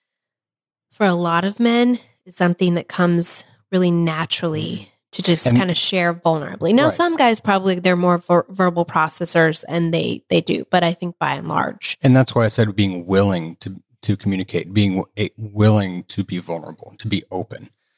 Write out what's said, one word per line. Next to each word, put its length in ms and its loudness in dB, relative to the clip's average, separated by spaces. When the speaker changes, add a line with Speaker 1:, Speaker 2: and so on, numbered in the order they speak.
Speaker 1:
for 140 -2
a 100 4
lot 300 0
of 160 -4
men 380 2
is 120 -20
something 400 2
that 120 -6
comes 560 0
really 200 2
naturally 880 -2
Speaker 2:
Mm-hmm. 140 -16
Speaker 1:
to 120 -10
just 240 2
Speaker 2:
And 120 4
Speaker 1:
kinda 160 2
share 400 0
vulnerably. 600 -2
Now, 120 6
Speaker 2:
Right. 80 2
Speaker 1:
some 220 -2
guys 240 4
probably, 380 0
they're 180 2
more 220 2
ver-, 300 2
verbal 360 0
processors 840 0
and 260 -2
they, 340 -4
they 120 2
do, 320 -4
but 100 2
I 100 0
think 280 -10
by 140 -2
and 140 -12
large. 540 -6
Speaker 2:
And 140 6
that's 180 2
why 120 2
I 20 2
said 260 0
being 320 -2
willing 540 0
to, 200 -14
to 140 -2
communicate, 580 -4
being 220 2
w-, 100 -4
a-, 200 -4
willing 720 0
to 160 -6
be 140 -8
vulnerable, 600 -12
to 80 -12
be 240 -4
open, 400 -10